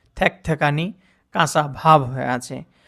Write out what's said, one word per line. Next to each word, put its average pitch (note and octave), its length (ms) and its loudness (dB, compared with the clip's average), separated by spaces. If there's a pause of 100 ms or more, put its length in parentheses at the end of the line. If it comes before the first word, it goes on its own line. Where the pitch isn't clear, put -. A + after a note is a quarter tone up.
(160)
থ্যাকথ্যাকানি D#3+ 800 -2 (380)
কাঁচা E3 300 0
ভাব D3 420 4
হয়ে B2+ 220 -6
আছে। B2+ 380 -6 (240)